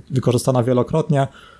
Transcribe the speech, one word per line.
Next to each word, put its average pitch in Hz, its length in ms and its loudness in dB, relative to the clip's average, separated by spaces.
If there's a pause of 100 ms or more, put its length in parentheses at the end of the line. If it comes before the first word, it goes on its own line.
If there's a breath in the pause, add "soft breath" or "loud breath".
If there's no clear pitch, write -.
(100)
wykorzystana 127 520 0
wielokrotnie, 135 640 0 (320 loud breath)